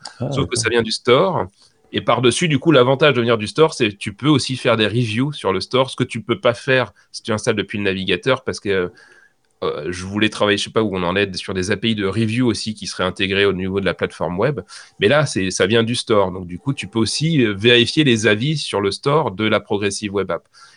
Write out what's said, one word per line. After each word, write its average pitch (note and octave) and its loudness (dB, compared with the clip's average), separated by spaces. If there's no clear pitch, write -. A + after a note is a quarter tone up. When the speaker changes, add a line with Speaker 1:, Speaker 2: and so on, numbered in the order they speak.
Speaker 1:
Ah, C#3 -6
Speaker 2:
sauf C#3 -2
que B2 -6
Speaker 1:
d'accord. - -2
Speaker 2:
ça A2+ -2
vient A#2 4
du A2 -4
store. C#3 2
Et - -4
par-dessus, B2+ 2
du C#3 2
coup, E3 2
l'avantage C3+ 6
de A#2+ 2
venir A#2 2
du G#2+ -6
store, D#3 2
c'est A2 0
que G#2 -6
tu - -8
peux - -4
aussi C3 2
faire A#2 2
des A2 2
reviews A#2 -2
sur G2+ -2
le F#2+ -2
store, C3 0
ce - -12
que C3 -2
tu A#2 -6
peux A2 -4
pas A#2+ 2
faire B2+ 0
si - -14
tu A2+ -6
installes A2 -2
depuis G2+ -4
le G2+ -4
navigateur, F#2+ 0
parce F#2 -6
que, F#2+ -2
euh, D2+ -6
je F2+ -6
voulais G#2 0
travailler, G#2 2
je - -6
sais A2+ -10
pas A2+ 0
où G2 -2
on F#2 -2
en F2+ 0
est, G2 0
sur - -8
des F#2 -2
A G2 0
P A2+ -2
I A2 -2
de G2+ -2
review A2 0
aussi A2 -2
qui F#2 -12
seraient - -4
intégrées G2 0
au G2 2
niveau F#2+ -4
de F#2+ -4
la F2 2
plateforme F2 -4
web. A#2 -2
Mais G2 2
là, C#3+ 4
c'est, F#2+ -2
ça F#2 0
vient A#2 4
du A#2 -2
store. G2+ 2
Donc, F#2 -10
du F2 -10
coup, C#3 -4
tu - -10
peux A2+ -4
aussi, C#3+ 0
euh, G#2 2
vérifier A#2+ 4
les A#2 4
avis A#2+ 2
sur G#2 -4
le - 0
store C#3+ 0
de G2+ -2
la G#2 2
progressive G2+ -4
web F#2+ -2
app. E2 -6